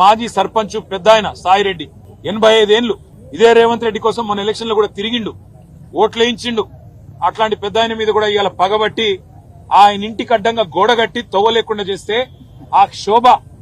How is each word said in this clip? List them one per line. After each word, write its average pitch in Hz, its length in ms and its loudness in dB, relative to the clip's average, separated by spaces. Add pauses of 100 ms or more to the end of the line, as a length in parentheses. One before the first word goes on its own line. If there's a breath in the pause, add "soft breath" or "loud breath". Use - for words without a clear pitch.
మాజీ 220 260 4 (100)
సర్పంచ్ 208 400 -4 (160)
పెద్ద 190 220 -4
ఆయన 208 140 0 (160)
సాయిరెడ్డి, 190 420 0 (440)
ఎనభై 220 300 2
ఐదు 208 160 2
ఏండ్లు 226 180 -2 (420)
ఇదే 226 220 6
రేవంత్ 233 280 2
రెడ్డి 220 200 -6
కోసం 220 220 -4
మొన్న 202 180 -4
ఎలక్షన్ 220 240 -6
లో 214 80 -2
కూడా 208 200 2
తిరిగిండు, 214 340 -6 (720)
ఓట్లు 226 220 0
వేయించిండు. 233 400 -4 (640)
అట్లాంటి 214 340 -2
పెద్ద 202 200 -4
ఆయన 226 180 -2
మీద 214 160 -2
కూడా 214 180 0
ఇవాళ 202 160 0 (100)
పగబట్టి 214 480 -2 (720)
ఆయన 202 280 4
ఇంటికి 226 280 -6
అడ్డంగా 226 280 -2 (120)
గోడ 202 140 2 (100)
కట్టి 233 200 -4 (140)
తవ్వ 202 220 2
లేకుండా 214 340 -4
చేస్తే 202 260 -8 (640)
ఆ - 20 6 (120)
క్షోభ, 233 320 0 (360)